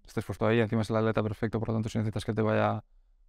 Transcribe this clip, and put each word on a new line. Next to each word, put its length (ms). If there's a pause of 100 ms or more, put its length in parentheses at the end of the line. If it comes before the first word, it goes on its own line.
esté 160
dispuesto 260
ahí, 140
encima 220
es 80
el 60
atleta 260
perfecto, 360
por 100
lo 60
tanto 140
si 80
necesitas 300
que 80
te 80
vaya 280
a 140 (440)